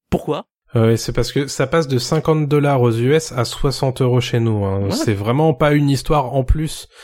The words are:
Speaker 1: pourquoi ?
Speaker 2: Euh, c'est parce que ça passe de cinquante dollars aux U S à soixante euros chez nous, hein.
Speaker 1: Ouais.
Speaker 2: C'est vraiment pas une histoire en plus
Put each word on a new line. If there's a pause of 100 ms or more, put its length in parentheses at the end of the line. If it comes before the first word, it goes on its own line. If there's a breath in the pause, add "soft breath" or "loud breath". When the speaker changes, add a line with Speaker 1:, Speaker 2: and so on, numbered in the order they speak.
Speaker 1:
pourquoi ? (280)
Speaker 2:
Euh,
c'est
parce
que
ça
passe
de
cinquante
dollars
aux
U
S
à
soixante
euros
chez
nous,
hein.
Speaker 1:
Ouais.
Speaker 2:
C'est
vraiment
pas
une
histoire
en
plus (160 loud breath)